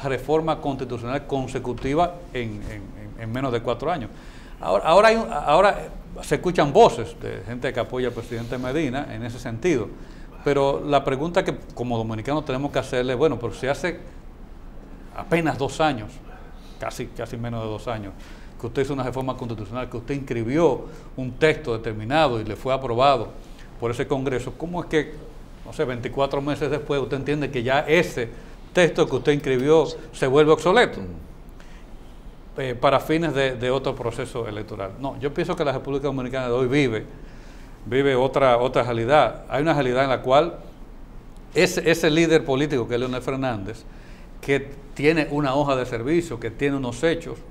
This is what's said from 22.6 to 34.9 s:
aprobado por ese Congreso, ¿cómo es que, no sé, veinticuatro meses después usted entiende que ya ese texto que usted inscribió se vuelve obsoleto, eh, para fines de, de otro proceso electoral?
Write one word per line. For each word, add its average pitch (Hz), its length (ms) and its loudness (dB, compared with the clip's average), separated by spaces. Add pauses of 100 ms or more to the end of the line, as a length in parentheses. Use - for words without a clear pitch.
aprobado 127 560 4 (500)
por 117 120 -2
ese 123 140 -2
Congreso, 131 520 -2
¿cómo 175 240 -6
es - 80 -10
que, 156 240 2 (520)
no 120 60 -12
sé, 151 140 -2
veinticuatro 135 560 0
meses 143 280 -2
después 147 320 0
usted 123 140 -2
entiende 139 340 -2
que 127 140 -2
ya 131 160 4
ese 151 480 2 (460)
texto 170 340 6
que 131 80 -2
usted 127 160 2
inscribió 143 540 4 (260)
se - 160 0
vuelve 147 240 8
obsoleto, 180 480 6 (1600)
eh, 131 180 -4
para 135 240 6
fines 156 340 2
de, 131 220 2
de 123 160 0
otro 135 240 0
proceso 120 500 -4
electoral? 104 540 -6